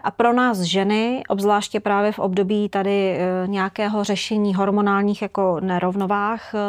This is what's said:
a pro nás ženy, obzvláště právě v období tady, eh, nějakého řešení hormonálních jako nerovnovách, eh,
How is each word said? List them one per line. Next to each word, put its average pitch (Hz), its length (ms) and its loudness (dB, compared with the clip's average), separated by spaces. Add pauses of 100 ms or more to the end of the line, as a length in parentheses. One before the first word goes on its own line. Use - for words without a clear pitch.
a 202 60 -2
pro 233 220 2
nás 247 260 2
ženy, 208 680 0
obzvláště 208 520 0
právě 208 320 0
v - 60 -10
období 202 500 0
tady, 196 500 0
eh, 185 280 -2
nějakého 202 580 -2
řešení 208 500 0
hormonálních 202 680 2
jako 190 380 0
nerovnovách, 196 960 -2
eh, 214 40 -4 (100)